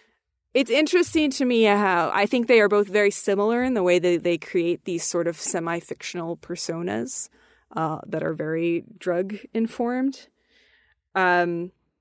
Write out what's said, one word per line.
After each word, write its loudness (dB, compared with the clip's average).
it's 2
interesting 2
to -2
me 4
how 4
I 2
think 0
they 6
are 6
both 2
very 2
similar 0
in 0
the 0
way 4
that 2
they 0
create -2
these -4
sort -2
of -4
semi-fictional -6
personas, -6
uh, -4
that -6
are -2
very -4
drug-informed. -4
Um, 2